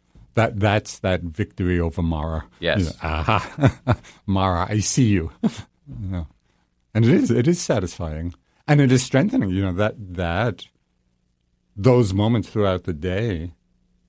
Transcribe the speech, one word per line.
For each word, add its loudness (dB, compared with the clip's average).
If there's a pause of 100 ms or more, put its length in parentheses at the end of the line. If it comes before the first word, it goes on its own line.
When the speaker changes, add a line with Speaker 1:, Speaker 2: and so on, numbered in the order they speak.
(340)
Speaker 1:
That, 0
that's 0
that -2
victory -4
over -4
Mara. -4 (160)
Speaker 2:
Yes. 0
Speaker 1:
You 0
know, -8 (100)
aha. 0 (140)
<laughs> -20
Mara, 0
I -2
see 2
you. 0 (100)
<laughs> - (460)
You -10
know. -6 (680)
And 4
it 6
is, 2
it 2
is 0
satisfying. -4 (340)
And 4
it 4
is 4
strengthening, 0
you 0
know, -2
that, 0 (220)
that -4 (1120)
those 4
moments 2
throughout 0
the -4
day -4 (560)